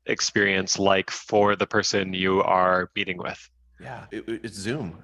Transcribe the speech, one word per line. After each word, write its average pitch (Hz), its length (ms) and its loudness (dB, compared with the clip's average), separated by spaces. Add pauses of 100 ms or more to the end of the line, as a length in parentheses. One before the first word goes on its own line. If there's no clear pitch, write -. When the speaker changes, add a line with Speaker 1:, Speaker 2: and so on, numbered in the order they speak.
Speaker 1:
experience 98 760 0
like 98 320 2
for 104 460 2
the 98 100 0
person 98 460 0
you 95 300 2
are 92 520 2
meeting 92 220 -4
with? 87 240 -10 (400)
Speaker 2:
Yeah, 123 300 -16
it, - 180 -12
it, 113 140 -6
it's 101 140 -12
Zoom. 98 480 -6